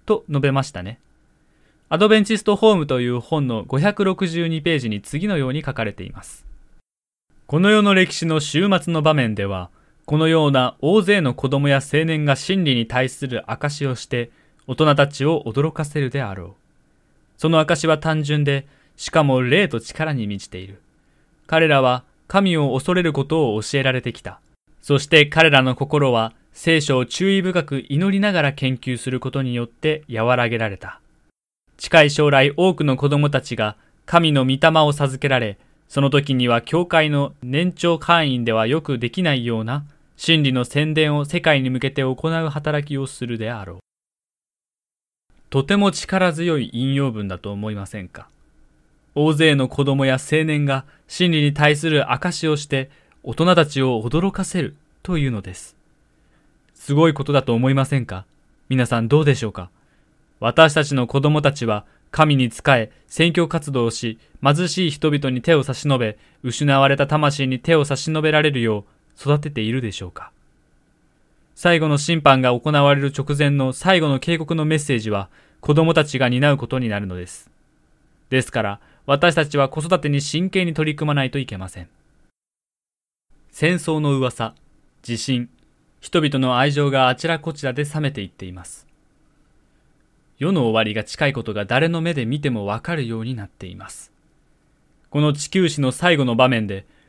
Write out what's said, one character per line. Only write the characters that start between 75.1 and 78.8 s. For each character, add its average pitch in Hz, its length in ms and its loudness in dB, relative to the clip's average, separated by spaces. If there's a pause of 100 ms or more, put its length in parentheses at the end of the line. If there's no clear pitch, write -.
は、 98 180 -4 (300)
子 147 160 0
供 160 180 4
た 151 120 4
ち 139 120 -6
が 127 100 2
担 131 260 2
う 139 40 0
こ 139 80 -8
と 131 140 -2
に 120 100 -2
な 101 100 -2
る 101 60 -6
の 92 100 -8
で 90 120 -10
す。 - 240 -20 (800)
で 131 100 2
す - 100 -6
か 113 120 -2
ら、 101 160 -6 (260)